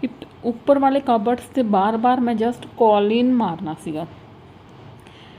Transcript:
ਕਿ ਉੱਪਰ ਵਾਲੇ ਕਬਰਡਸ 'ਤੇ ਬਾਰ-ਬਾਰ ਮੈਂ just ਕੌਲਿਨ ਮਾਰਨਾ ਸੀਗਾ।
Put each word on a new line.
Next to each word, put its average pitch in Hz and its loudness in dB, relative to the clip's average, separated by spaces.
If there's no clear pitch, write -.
ਕਿ 254 -6
ਉੱਪਰ 240 0
ਵਾਲੇ 269 2
ਕਬਰਡਸ 240 -2
'ਤੇ - -4
ਬਾਰ-ਬਾਰ 220 2
ਮੈਂ 240 0
just 226 -4
ਕੌਲਿਨ 226 4
ਮਾਰਨਾ 175 -2
ਸੀਗਾ। 160 -8